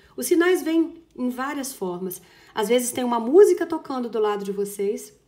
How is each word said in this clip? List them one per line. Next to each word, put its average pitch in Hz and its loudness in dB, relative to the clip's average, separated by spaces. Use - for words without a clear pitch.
os 247 -8
sinais 349 4
vêm 320 0
em 247 -4
várias 262 -6
formas. 180 -8
Às 208 -2
vezes 247 2
tem 254 -4
uma 240 0
música 349 6
tocando 302 -6
do 226 -4
lado 208 -2
de 196 -6
vocês. 202 -6